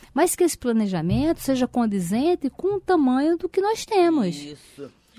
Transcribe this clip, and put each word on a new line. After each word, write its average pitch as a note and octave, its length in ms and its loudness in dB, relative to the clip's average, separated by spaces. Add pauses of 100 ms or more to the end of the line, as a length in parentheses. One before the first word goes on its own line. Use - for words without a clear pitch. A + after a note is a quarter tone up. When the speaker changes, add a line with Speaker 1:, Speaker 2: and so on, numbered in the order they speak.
(140)
Speaker 1:
mas D#4 220 2
que - 80 0
esse E4 140 0
planejamento A3 840 0
seja B3+ 280 0
condizente A#3 840 0
com G4 260 -4
o F#4 60 -4
tamanho D4+ 560 2
do F#4 100 -6
que - 140 -2
nós A4 240 -2
temos. D#4+ 500 2
Speaker 2:
Isso. C#3+ 560 -16 (280)